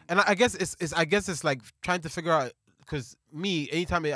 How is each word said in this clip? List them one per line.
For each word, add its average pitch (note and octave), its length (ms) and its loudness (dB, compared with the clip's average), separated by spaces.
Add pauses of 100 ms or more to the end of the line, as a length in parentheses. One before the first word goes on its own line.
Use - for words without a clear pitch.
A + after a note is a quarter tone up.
And F3+ 100 2
I, G3 100 6
I G3+ 60 4
guess A#3+ 200 4
it's, E3 240 -4
it's, E3 140 -4
I E3 120 2
guess G3 240 0
it's, E3 140 -4
like, C3+ 180 0 (200)
trying F3+ 200 0
to D#3 80 -8
figure E3+ 220 -2
out, C#3 200 2 (340)
'cause C#3 300 -8 (160)
me, D#3+ 400 -2
anytime E3+ 340 0
I, D3 100 0